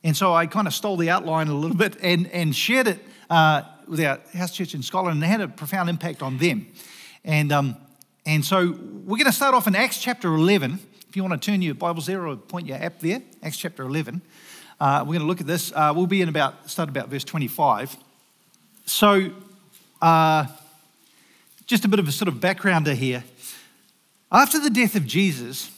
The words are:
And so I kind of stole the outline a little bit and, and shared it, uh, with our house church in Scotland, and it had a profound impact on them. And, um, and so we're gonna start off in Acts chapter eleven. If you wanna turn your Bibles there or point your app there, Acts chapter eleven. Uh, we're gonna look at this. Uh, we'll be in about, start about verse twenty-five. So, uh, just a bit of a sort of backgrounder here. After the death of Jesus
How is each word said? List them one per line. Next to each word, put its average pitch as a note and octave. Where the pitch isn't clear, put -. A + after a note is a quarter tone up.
And D#3+
so F#3
I E3
kind G3
of D3
stole G3+
the E3+
outline D#3+
a D3
little D3+
bit F#3+
and, F3+
and D#3+
shared B3+
it, G3
uh, D#3
with D#3
our D3
house F3
church E3+
in C3
Scotland, F3
and D3
it E3
had G#3+
a F#3
profound F3
impact E3
on C3
them. C#3+
And, D3+
um, C#3
and D#3
so F3+
we're G#3
gonna C#4
start C#4
off B3
in G3
Acts A#3+
chapter A#3
eleven. D#3+
If -
you G3
wanna F3+
turn G3+
your D#3
Bibles E3
there F#3
or C#3+
point F3
your C3
app E3+
there, F#3
Acts D#3
chapter E3
eleven. C#3
Uh, C#3
we're D#3
gonna D3+
look F3
at C#3+
this. E3+
Uh, D3+
we'll F3
be F#3+
in F3
about, D3
start E3
about C3+
verse C3+
twenty-five. C3+
So, G3
uh, D#3+
just -
a A3
bit G3+
of D#3+
a D3
sort F#3+
of D3
backgrounder F3
here. B2
After C4+
the D4
death A3+
of E3+
Jesus C3